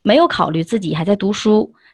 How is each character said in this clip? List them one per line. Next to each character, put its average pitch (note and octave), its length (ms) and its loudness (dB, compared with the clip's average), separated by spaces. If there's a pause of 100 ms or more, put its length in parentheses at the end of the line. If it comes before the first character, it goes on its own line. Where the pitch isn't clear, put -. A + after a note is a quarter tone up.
没 G#3+ 160 2
有 E4+ 100 4
考 E3 220 -2
虑 E3 140 -2
自 A3+ 160 -4
己 E3 140 -6
还 D#3+ 120 -4
在 G3+ 100 2
读 G3+ 160 -2
书， G#3+ 420 0 (200)